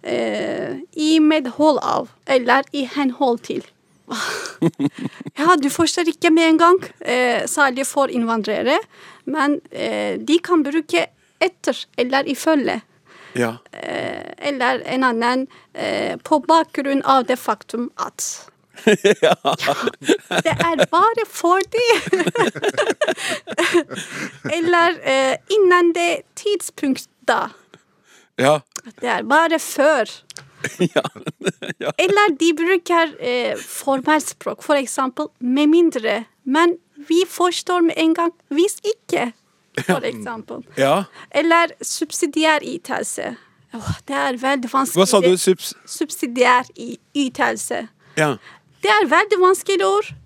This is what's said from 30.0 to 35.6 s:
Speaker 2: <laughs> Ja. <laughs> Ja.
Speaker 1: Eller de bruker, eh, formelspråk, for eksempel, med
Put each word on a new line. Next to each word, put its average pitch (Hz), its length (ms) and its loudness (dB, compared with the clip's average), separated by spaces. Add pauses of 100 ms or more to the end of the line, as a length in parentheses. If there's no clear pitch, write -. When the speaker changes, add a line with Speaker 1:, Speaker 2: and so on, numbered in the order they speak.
Speaker 2:
<laughs> - 40 -18 (640)
Ja. 170 280 0
<laughs> - 60 -6 (640)
Ja. - 180 -4
Speaker 1:
Eller 381 420 2
de 330 160 2
bruker, 339 640 0
eh, 247 400 -4
formelspråk, - 1040 -4
for 302 120 0
eksempel, 269 520 -4 (100)
med 262 300 0